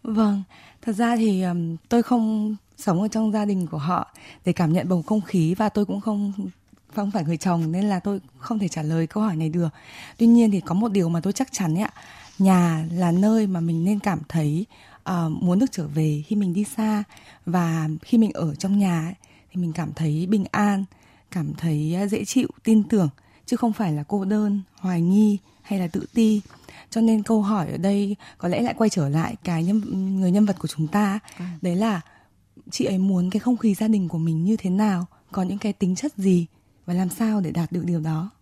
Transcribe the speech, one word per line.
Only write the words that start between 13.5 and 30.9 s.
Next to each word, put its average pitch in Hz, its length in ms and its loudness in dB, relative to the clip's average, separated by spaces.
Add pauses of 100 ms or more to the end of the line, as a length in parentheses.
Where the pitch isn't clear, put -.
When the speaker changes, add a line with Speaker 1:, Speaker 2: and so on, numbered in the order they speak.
Speaker 1:
mình 165 240 0
nên 202 160 0
cảm 190 200 -2 (100)
thấy, 160 360 0 (380)
ờ, 170 260 -2
muốn 180 300 2
được 269 120 0
trở 151 160 -6
về 151 400 0
khi 220 80 -2
mình 190 180 0
đi 202 100 0
xa. 214 400 -2 (420)
Và 165 440 0 (120)
khi - 160 2
mình 220 140 4
ở 151 240 -4
trong 196 240 0
nhà 175 260 0
ấy, 185 100 -10 (360)
thì 185 100 -4
mình 165 120 -2
cảm 160 200 -6
thấy 160 360 -2
bình 202 220 2
an, 202 340 0 (460)
cảm 147 220 -4
thấy, 156 460 -2
ờ, 202 80 -2
dễ 202 180 -2
chịu, - 220 0 (160)
tin 220 200 6
tưởng, 190 260 2 (360)
chứ 240 120 -2
không 226 160 0
phải 180 200 -2
là 147 100 -4
cô 196 220 -2
đơn, 202 360 0 (180)
hoài 180 220 -2
nghi 202 360 4 (240)
hay 196 180 -6
là 180 80 -2
tự - 260 -6
ti. 220 280 4 (480)
Cho 226 120 -2
nên 220 220 2
câu 220 180 2
hỏi 202 300 -2
ở - 60 -6
đây 202 380 0 (220)
có 175 100 -6
lẽ 180 140 0
lại 247 160 -2
quay 220 120 4
trở 143 200 0
lại 151 340 0
cái 165 200 -2
nhân, 208 180 2 (380)
người 180 120 2
nhân 208 140 6
vật 196 140 -2
của 170 80 -6
chúng 156 200 -4
ta. 202 320 0 (200)